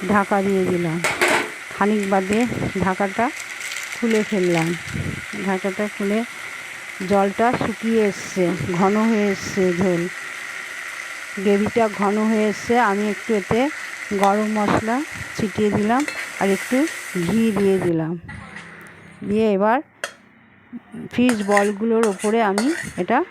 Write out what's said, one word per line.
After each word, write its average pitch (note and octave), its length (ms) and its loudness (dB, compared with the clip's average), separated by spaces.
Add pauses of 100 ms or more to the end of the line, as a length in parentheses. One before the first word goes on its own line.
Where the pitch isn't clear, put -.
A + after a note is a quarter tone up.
ঢাকা G3+ 320 2
দিয়ে F#3+ 240 2
দিলাম। F3 360 0 (760)
খানিক G3+ 320 2
বাদে G3+ 360 2 (340)
ঢাকাটা G3 500 0 (720)
খুলে A3 240 2
ফেললাম। F3 520 0 (720)
ঢাকাটা F#3+ 420 -2 (100)
খুলে G#3 260 0 (880)
জলটা G3+ 420 4
শুকিয়ে A3+ 540 0
এসছে, F#3 420 0 (260)
ঘন F#3+ 220 4 (140)
হয়ে G#3 180 4
এসছে F#3 500 0
ঝোল, F3 300 2 (1400)
গ্রেভিটা G#3 440 4
ঘন G3+ 300 0
হয়ে G#3+ 300 4
এসছে। A#3 320 0
আমি G#3 300 2
একটু G#3 240 -2
এতে A3 360 2 (500)
গরম G#3 380 4
মশলা G#3+ 440 2 (360)
ছিটিয়ে G#3+ 340 0
দিলাম G#3+ 340 2 (340)
আর G3 100 2
একটু G3 280 0 (480)
ঘি A3+ 260 4
দিয়ে G3 260 4
দিলাম। E3+ 420 0 (1080)
দিয়ে G#3+ 260 2
এবার G#3+ 260 4 (1300)
ফিশ B3 220 2 (120)
বলগুলোর G#3 600 2
ওপরে G#3 340 0
আমি G#3+ 320 2 (240)
এটা A#3 340 2